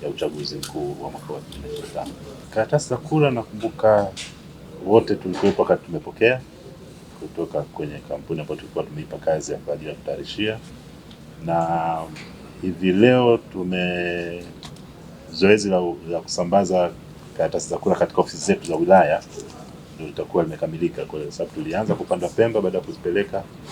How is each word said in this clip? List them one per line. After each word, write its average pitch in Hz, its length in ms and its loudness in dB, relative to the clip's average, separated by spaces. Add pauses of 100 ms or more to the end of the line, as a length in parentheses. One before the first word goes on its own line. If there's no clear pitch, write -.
ya 73 60 -4
uchaguzi 73 460 -6
mkuu 71 480 -6
wa - 80 -8
mwaka - 220 -10
wa - 60 -8
elfu - 100 -18 (100)
mbili 143 80 -12
na 147 60 -8
ishirini 147 220 -10
na - 60 -4
tano. 143 120 -8 (400)
Karatasi 113 360 0
za 123 80 -2
kura 151 340 2
nakumbuka 110 760 2 (800)
wote 104 300 6
tulikuwepo 92 460 2
wakati 87 240 4
tumepokea 117 560 0 (800)
kutoka - 420 -6
kwenye 76 360 -8 (120)
kampuni 76 320 -6
ambayo 76 180 -8
tulikuwa - 260 -6
tumeipa 76 320 -10
kazi 76 340 -2
ya 71 60 -6
kwa 73 160 -6
ajili 78 160 -10
ya 71 60 -8
kutayarishia, 107 640 -6 (840)
na 165 520 0 (640)
hivi 92 300 0
leo 120 460 8
tume-, 90 1080 -4 (880)
zoezi 208 360 6
la, 90 120 4 (280)
la 85 100 -2
kusambaza 90 720 2 (460)
karatasi 82 320 -2
za 87 80 -4
kura 95 180 2
katika - 260 2
ofisi - 160 0
zetu - 300 0
za 170 80 -2
wilaya 175 460 6 (760)
ndio 80 120 -12
litakuwa - 360 0
limekamilika. 80 600 -4
Kwa 78 140 -8
hiyo, 73 120 -8
sababu 80 240 -6
tulianza 82 400 -2
kwa - 100 -6
upande 90 200 -2
wa 85 60 -2
Pemba, 113 300 4
baada 92 160 0
ya 90 60 -2
kuzipeleka 98 600 -2 (280)